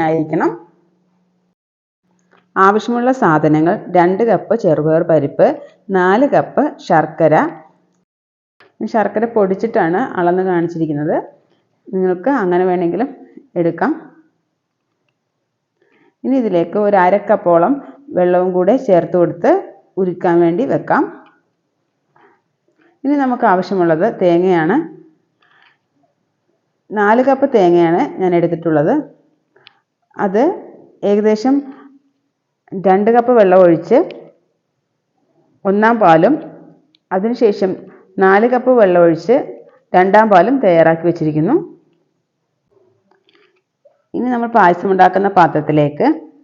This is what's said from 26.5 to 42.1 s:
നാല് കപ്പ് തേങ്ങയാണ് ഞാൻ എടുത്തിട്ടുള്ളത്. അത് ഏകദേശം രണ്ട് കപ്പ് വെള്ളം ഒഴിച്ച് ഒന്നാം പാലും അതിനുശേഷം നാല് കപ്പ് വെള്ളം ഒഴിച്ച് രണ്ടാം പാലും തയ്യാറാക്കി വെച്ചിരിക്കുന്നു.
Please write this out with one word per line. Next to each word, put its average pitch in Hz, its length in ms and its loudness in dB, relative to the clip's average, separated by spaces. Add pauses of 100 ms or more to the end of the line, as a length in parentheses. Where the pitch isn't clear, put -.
നാല് 220 300 2
കപ്പ് 269 260 0
തേങ്ങയാണ് 175 460 2 (220)
ഞാൻ 180 160 0
എടുത്തിട്ടുള്ളത്. 160 540 -2 (1300)
അത് 202 180 0 (680)
ഏകദേശം 214 440 0 (1300)
രണ്ട് 202 260 2
കപ്പ് 240 240 2
വെള്ളം 190 240 6
ഒഴിച്ച് 175 360 2 (1700)
ഒന്നാം 220 320 2
പാലും 175 320 4 (840)
അതിനുശേഷം 208 540 -2 (500)
നാല് 196 280 4
കപ്പ് 247 280 0
വെള്ളം 180 260 4
ഒഴിച്ച് 165 320 0 (580)
രണ്ടാം 196 380 4
പാലും 196 320 4
തയ്യാറാക്കി 165 420 2
വെച്ചിരിക്കുന്നു. 160 480 -2 (2500)